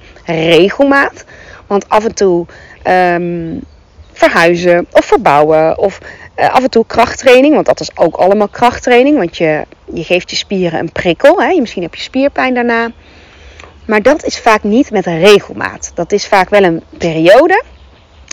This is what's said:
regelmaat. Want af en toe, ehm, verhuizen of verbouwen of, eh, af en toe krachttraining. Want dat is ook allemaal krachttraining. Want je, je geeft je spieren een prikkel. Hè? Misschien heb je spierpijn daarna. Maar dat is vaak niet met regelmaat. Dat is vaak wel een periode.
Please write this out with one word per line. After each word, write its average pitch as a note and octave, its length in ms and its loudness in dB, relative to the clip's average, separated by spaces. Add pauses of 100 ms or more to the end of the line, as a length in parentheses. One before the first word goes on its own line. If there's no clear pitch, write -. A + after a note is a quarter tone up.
(240)
regelmaat. F#3+ 1000 0 (420)
Want G3+ 220 -4
af G#3+ 160 0
en A3+ 100 -4
toe, F3 320 0 (360)
ehm, F3 760 -2 (540)
verhuizen F3 800 2
of - 120 2
verbouwen D#3 720 2
of, G3 200 -2 (360)
eh, - 200 -2
af B3+ 80 2
en B3+ 80 -2
toe A3+ 160 0
krachttraining. C4 680 2
Want G3+ 120 0
dat - 140 -4
is - 160 -12
ook E3 200 0
allemaal G3+ 320 0
krachttraining. B3 680 0
Want F3 200 -4
je, D#3 280 -2 (280)
je E3+ 120 -10
geeft F3 260 -4
je - 60 -10
spieren F3+ 420 -4
een D#3+ 140 -6
prikkel. C#4 500 2
Hè? D#4 180 0
Misschien G#3 220 -6
heb E3 120 -10
je - 80 -16
spierpijn C4 520 -2
daarna. A#3 360 -2 (960)
Maar G#3+ 160 0
dat C#4 220 0
is - 140 -6
vaak G#3+ 240 0
niet A3 280 0
met G3 160 -2
regelmaat. F3 880 -2
Dat E3+ 180 -6
is G3+ 140 -4
vaak F#3+ 220 0
wel G#3 140 2
een E3+ 200 0 (160)
periode. G3+ 640 2 (720)